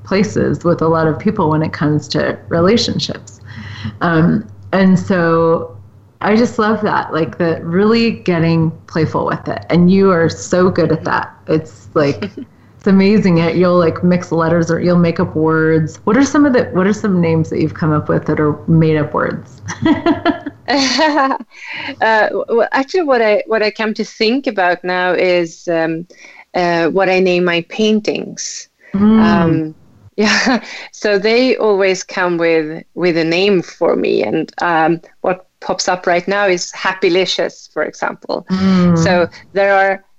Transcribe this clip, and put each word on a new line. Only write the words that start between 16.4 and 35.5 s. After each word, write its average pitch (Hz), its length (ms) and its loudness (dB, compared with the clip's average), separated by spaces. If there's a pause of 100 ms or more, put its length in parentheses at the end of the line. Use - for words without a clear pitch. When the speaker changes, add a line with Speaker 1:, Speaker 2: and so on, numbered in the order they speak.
Speaker 1:
of 269 80 2
the, 247 180 2
what 185 160 0
are 214 60 2
some 196 280 0
names 165 300 0
that - 100 -2
you've 156 120 -2
come 156 200 -2
up 151 160 -2
with 160 160 0
that 156 140 -2
are 151 180 0 (100)
made 160 300 4
up 147 160 -4
words? - 540 -6
<laughs> - 40 -10 (960)
Speaker 2:
<laughs> 269 680 0 (640)
Uh, 220 300 2
well, 220 400 0
actually, 269 300 -2
what 262 220 2
I, 208 240 2
what 220 160 0
I 208 80 0
come 220 240 -4
to 220 80 -4
think 226 420 -2
about 180 380 0
now 180 300 -2
is, 175 540 -2
um, 165 380 -2 (480)
uh, 170 360 0
what 185 200 0
I 185 100 2
name 180 240 2
my 170 260 0
paintings. - 1000 -4 (240)
Speaker 1:
Mm. 214 260 4
Speaker 2:
Um, 160 560 2 (200)
<laughs> - 200 -20
yeah, 214 480 0 (280)
so 208 260 -2
they 233 400 2
always 196 460 0
come 180 340 -2
with, 165 460 0 (100)
with 165 240 0
a 165 60 0
name 180 400 0
for - 320 -2
me, - 260 0
and, 156 400 -4
um, 165 400 0 (200)
what 185 260 -4 (120)